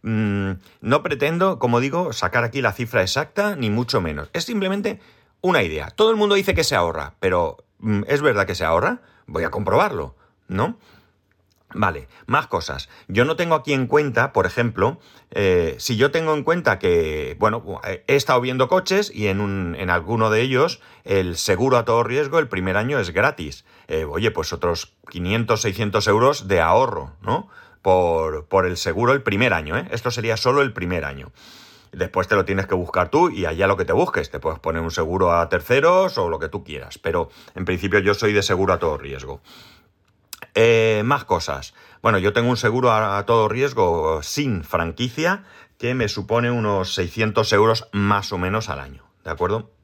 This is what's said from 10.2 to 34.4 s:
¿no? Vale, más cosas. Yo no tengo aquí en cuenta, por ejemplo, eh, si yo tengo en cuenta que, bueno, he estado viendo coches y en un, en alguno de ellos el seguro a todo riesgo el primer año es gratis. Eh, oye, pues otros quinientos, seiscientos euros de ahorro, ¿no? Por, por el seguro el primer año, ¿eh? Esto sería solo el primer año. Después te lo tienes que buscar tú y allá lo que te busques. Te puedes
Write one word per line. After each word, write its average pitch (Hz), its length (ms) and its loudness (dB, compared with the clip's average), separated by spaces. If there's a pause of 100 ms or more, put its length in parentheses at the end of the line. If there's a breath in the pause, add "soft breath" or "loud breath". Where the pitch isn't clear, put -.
¿no? 131 320 -2 (960 soft breath)
Vale, 87 320 -4 (200 loud breath)
más 135 180 0
cosas. 76 420 -6 (200 loud breath)
Yo 113 180 2
no 156 100 2
tengo 170 200 2
aquí 147 180 -2
en 131 140 0
cuenta, 139 440 2
por 95 140 2
ejemplo, 113 540 0 (320 soft breath)
eh, 90 480 2
si 120 180 -2
yo 135 140 4
tengo 160 240 0
en 143 80 -6
cuenta 156 340 0
que, 78 640 0
bueno, 107 440 -2
he 95 320 -2
estado 135 260 2
viendo 127 260 0
coches 185 440 0
y 107 140 -4
en 98 160 0
un, 98 380 -4
en 90 100 -4
alguno 104 400 0
de 107 120 2
ellos 135 400 0 (220 loud breath)
el 92 320 0
seguro 117 420 2
a 117 60 2
todo 117 200 2
riesgo 135 340 0
el 151 100 0
primer 95 300 -2
año 123 220 -2
es 90 100 -2
gratis. 87 560 -4 (220 soft breath)
Eh, 80 200 -2
oye, 92 220 -2
pues 82 240 -6
otros 85 400 -4 (160)
quinientos, 107 520 -2
seiscientos 104 460 -2
euros 113 400 2
de 92 140 2
ahorro, 82 600 2
¿no? 123 280 -4 (320 loud breath)
Por, 80 640 2
por 92 220 2
el 90 100 -2
seguro 117 360 0
el 139 100 0
primer 110 280 2
año, 80 240 -2
¿eh? 160 140 -4
Esto 117 220 -4
sería 113 260 -2
solo 131 240 2
el 127 120 0
primer 87 320 -4
año. 69 260 -12 (600 loud breath)
Después 92 360 -2
te 107 80 2
lo 95 100 4
tienes 95 220 -2
que 98 80 0
buscar 87 340 -2
tú 170 220 4
y 90 160 -4
allá 82 180 0
lo 98 120 2
que 95 80 -2
te - 80 -2
busques. 92 360 0
Te 73 100 -10
puedes 80 200 -6